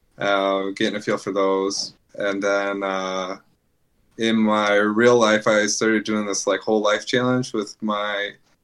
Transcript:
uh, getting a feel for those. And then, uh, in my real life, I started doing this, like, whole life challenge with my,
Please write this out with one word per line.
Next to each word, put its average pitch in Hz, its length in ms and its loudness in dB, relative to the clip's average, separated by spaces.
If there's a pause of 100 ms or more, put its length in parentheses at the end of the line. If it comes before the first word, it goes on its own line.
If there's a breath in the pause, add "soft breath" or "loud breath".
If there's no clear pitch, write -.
(180)
uh, 98 520 0
getting 104 260 -2
a 104 60 -8
feel 107 160 -2
for 98 160 -8
those. 98 600 0 (220)
And 101 260 -4
then, 101 420 -2
uh, 95 540 -4 (800)
in 113 200 0
my 107 380 2
real 107 420 4
life, 107 280 4
I 107 200 4
started 110 400 0
doing 107 200 -2
this, 98 220 -4
like, 98 140 0
whole 110 200 0
life 104 240 0
challenge 127 460 0
with 104 300 -6
my, 104 500 -4 (320)